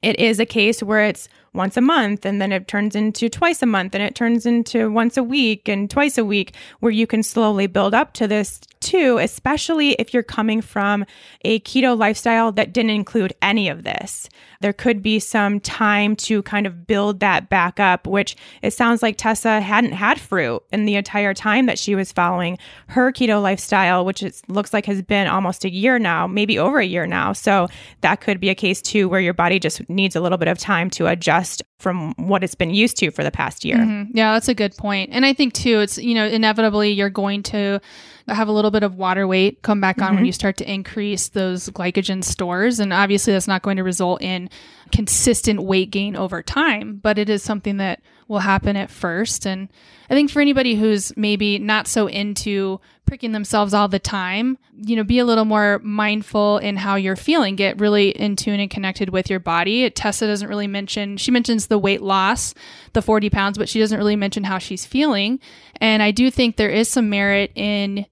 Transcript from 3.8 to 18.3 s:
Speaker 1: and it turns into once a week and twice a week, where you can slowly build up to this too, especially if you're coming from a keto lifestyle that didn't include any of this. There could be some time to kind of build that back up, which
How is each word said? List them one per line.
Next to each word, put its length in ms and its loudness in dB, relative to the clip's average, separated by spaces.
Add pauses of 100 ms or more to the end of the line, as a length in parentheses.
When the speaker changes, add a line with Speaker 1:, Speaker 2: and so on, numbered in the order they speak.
Speaker 1:
and 80 -2
it 120 -4
turns 300 0
into 460 0
once 260 0
a 60 0
week 440 0
and 220 -2
twice 280 2
a 60 2
week, 320 -2 (240)
where 120 2
you 160 2
can 160 0
slowly 440 2
build 260 0
up 200 2
to 140 -2
this 340 -2 (200)
too, 360 2
especially 760 0
if 200 -4
you're 100 2
coming 380 -2
from 440 -2 (380)
a 180 0
keto 360 2
lifestyle 540 2
that 200 0
didn't 200 0
include 500 -2
any 260 2
of 160 -6
this. 460 -8 (320)
There 100 0
could 300 0
be 180 2
some 400 0
time 580 0
to 260 0
kind 220 -2
of 220 -10
build 320 0
that 300 0
back 300 0
up, 280 2
which 300 -2 (240)